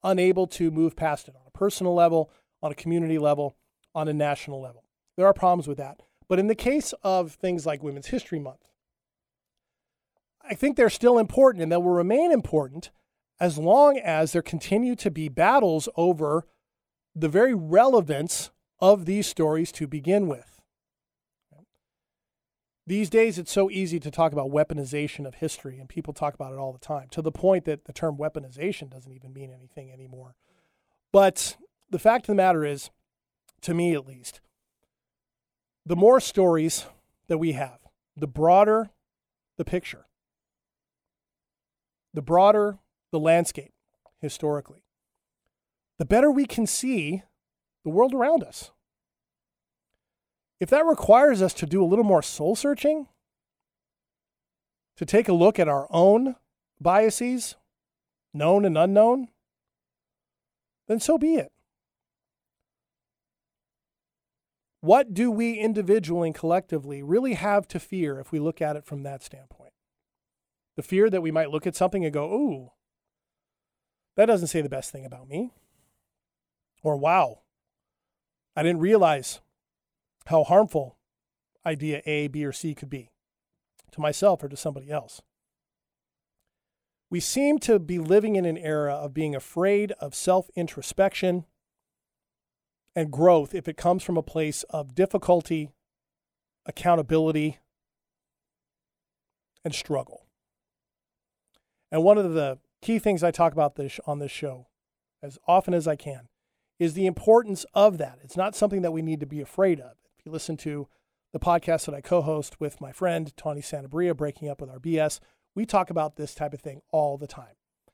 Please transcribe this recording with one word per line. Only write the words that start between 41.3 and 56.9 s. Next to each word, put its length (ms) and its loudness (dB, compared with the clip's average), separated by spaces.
the 80 -8
broader 560 4
the 100 -2
landscape 540 0
historically, 640 -8
the 80 -4
better 260 6
we 140 0
can 200 -2
see 560 -4
the 60 -6
world 220 2
around 300 2
us. 300 -16
If 120 -4
that 140 4
requires 560 6
us 140 0
to 120 -8
do 160 0
a 40 4
little 180 2
more 180 4
soul 340 -4
searching, 500 -2
to 100 -8
take 220 2
a 40 2
look 280 4
at 80 4
our 220 -2
own 440 4
biases, 760 0